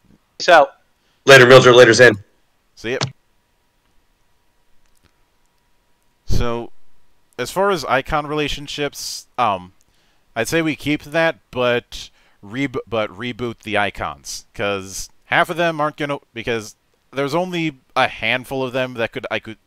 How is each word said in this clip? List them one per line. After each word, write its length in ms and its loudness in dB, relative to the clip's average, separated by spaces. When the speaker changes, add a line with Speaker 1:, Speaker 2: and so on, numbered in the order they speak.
Speaker 1:
Peace 100 -4
out. 260 6
Speaker 2:
Later, 200 10
Mildred. 300 8
Later, 180 8
Zan. 220 6
Speaker 3:
See 160 -8
ya. 60 -6
So, 460 0
as 120 -8
far 200 -2
as 140 -4
icon 420 -2
relationships, 1000 -10
um, 340 -4
I'd 140 -6
say 140 -2
we 140 -4
keep 280 -6
that, 340 -4
but 600 -4
reb-, 440 -8
but 240 -6
reboot 500 -12
the 180 -4
icons, 760 -8
'cause 540 -8
half 240 -2
of 60 -10
them 240 -4
aren't 160 -6
gonna, 220 -8
because 420 -8
there's 220 -6
only 420 -6
a 140 0
handful 540 -6
of 100 -8
them 220 -6
that 180 -6
could, 180 -12
I 80 -6
could, 280 -16